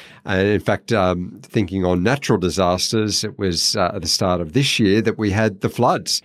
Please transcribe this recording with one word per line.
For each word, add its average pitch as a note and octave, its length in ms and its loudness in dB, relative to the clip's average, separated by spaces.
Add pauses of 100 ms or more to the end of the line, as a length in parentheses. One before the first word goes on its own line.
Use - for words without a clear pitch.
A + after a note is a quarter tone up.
(240)
and G2 240 0
in G#2 120 2
fact, - 320 -2
um, F#2 500 0
thinking F#2+ 420 -2
on F2+ 180 2
natural A#2+ 360 2
disasters, F#2 840 0
it - 160 -8
was, F#2 380 -2
uh, F2+ 180 0
at F2+ 80 -8
the E2+ 60 -6
start F2+ 320 0
of D#2+ 140 -6
this C#3 260 0
year G#2 220 4
that A2+ 160 -2
we G#2+ 120 0
had G#2 300 0
the A2+ 80 -2
floods, B2 560 -2